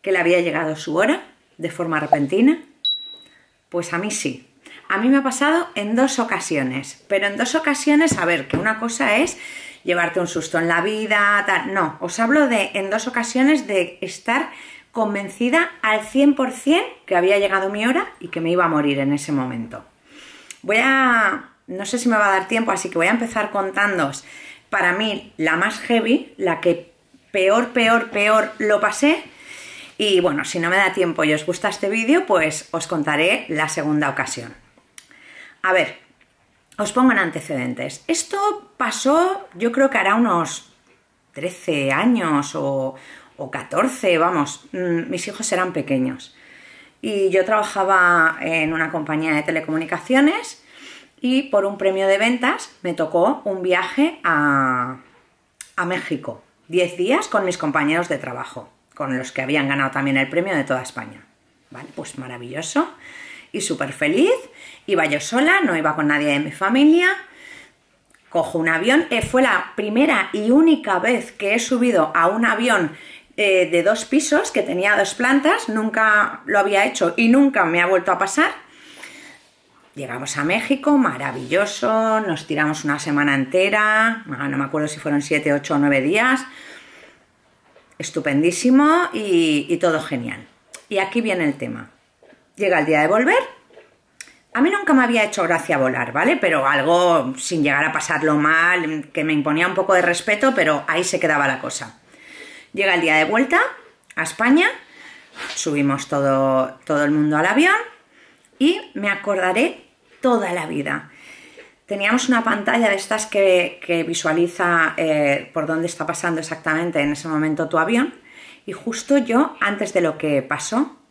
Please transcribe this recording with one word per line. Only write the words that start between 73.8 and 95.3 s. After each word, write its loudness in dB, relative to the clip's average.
dos 0
pisos, 0
que -2
tenía 0
dos 0
plantas. 0
Nunca 0
lo 0
había 2
hecho -2
y 4
nunca 4
me 0
ha 2
vuelto 2
a 0
pasar. 0
Llegamos -8
a 0
México, 2
maravilloso, 0
nos -6
tiramos 0
una -2
semana 0
entera, 2
no, -8
no -4
me -2
acuerdo -4
si -10
fueron 0
siete, 0
ocho -2
o 2
nueve 2
días, 0
estupendísimo 2
y, 0
y 0
todo 0
genial. -8
Y -4
aquí -2
viene -2
el -2
tema. -10
Llega 0
el 0
día 2
de 2
volver. 4
A -2
mí 4
nunca 0
me 6
había 2
hecho -4